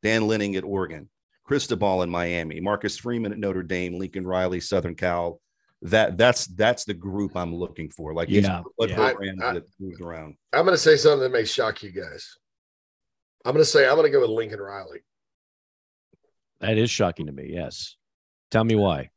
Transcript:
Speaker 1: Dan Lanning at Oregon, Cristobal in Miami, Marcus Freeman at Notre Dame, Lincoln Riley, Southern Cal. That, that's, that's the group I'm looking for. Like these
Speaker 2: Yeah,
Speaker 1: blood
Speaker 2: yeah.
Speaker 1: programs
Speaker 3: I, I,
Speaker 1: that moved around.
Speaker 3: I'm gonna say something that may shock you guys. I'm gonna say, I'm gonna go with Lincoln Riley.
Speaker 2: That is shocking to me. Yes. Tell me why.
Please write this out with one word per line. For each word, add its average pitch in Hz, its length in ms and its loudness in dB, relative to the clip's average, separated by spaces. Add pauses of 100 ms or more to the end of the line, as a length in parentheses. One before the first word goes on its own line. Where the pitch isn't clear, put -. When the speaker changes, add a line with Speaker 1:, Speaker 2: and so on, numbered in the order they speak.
Speaker 1:
Dan 110 240 2
Lanning 104 280 0
at 95 80 -4
Oregon, 87 460 -6 (360)
Cristobal 98 580 0
in 87 60 -2
Miami, 85 500 -4
Marcus 101 380 -2
Freeman 117 340 -6
at 107 80 -10
Notre 95 240 -4
Dame, 90 340 -6
Lincoln 92 300 -8
Riley, 92 320 0
Southern 85 360 -2
Cal. 87 440 -2 (420)
That, 95 360 2
that's, 120 300 4
that's 104 380 0
the 104 80 -8
group 95 420 -6
I'm 87 180 -6
looking 82 360 -8
for. 78 240 -12
Like 82 160 -4
these 101 140 6
Speaker 2:
Yeah, 92 180 0 (160)
Speaker 1:
blood 110 140 2
Speaker 2:
yeah. - 40 -4
Speaker 1:
programs 98 460 0
Speaker 3:
I, 120 80 -2
I, 120 60 -4
Speaker 1:
that - 80 -6 (180)
moved 87 180 -12
around. 80 360 -12 (180)
Speaker 3:
I'm 147 100 4
gonna 180 140 4
say 156 180 8
something 143 260 6
that 127 160 0
may 113 60 2
shock 110 400 -2
you 98 80 -14
guys. - 460 -12 (1040)
I'm 127 100 -2
gonna 151 120 6
say, 143 240 4
I'm 147 80 6
gonna 156 120 4
go 135 120 4
with 117 80 2
Lincoln 110 320 -4
Riley. 98 380 -12 (1600)
Speaker 2:
That 107 160 0
is 113 120 4
shocking 87 360 -2
to 73 80 -10
me. 67 200 -14
Yes. - 440 -10 (520)
Tell 110 140 2
me 113 120 2
why. 90 420 2